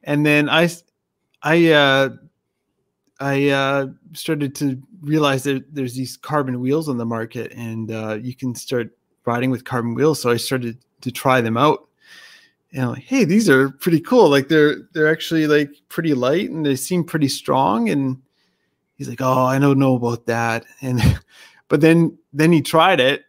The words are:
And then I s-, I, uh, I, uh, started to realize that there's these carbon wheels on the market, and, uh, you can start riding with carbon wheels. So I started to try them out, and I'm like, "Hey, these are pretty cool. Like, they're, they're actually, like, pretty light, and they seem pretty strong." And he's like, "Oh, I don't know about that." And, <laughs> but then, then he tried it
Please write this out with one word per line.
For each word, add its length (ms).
And 220
then 240
I 160
s-, 180
I, 300
uh, 380
I, 300
uh, 380
started 420
to 260
realize 420
that 300
there's 220
these 220
carbon 420
wheels 300
on 80
the 80
market, 500
and, 360
uh, 300
you 140
can 180
start 420
riding 240
with 160
carbon 300
wheels. 260
So 80
I 80
started 400
to 100
try 300
them 160
out, 300
and 100
I'm 80
like, 120
"Hey, 200
these 260
are 200
pretty 320
cool. 280
Like, 200
they're, 260
they're 160
actually, 380
like, 220
pretty 260
light, 360
and 160
they 100
seem 300
pretty 240
strong." 600
And 320
he's 140
like, 120
"Oh, 240
I 140
don't 200
know 160
about 320
that." 380
And, 200
<laughs> 680
but 120
then, 360
then 180
he 100
tried 380
it 300